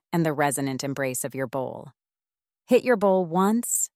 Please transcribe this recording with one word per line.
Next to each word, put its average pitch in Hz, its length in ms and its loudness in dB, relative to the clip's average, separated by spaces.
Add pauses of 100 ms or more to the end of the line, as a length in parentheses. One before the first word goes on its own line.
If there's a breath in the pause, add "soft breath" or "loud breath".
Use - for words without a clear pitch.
(120)
and 170 140 2
the 156 80 0
resonant 139 500 -2
embrace 135 400 -4
of 131 100 -8
your 131 140 -4
bowl. - 460 -8 (720)
Hit 247 160 4
your 240 140 2
bowl 190 280 4
once 196 720 0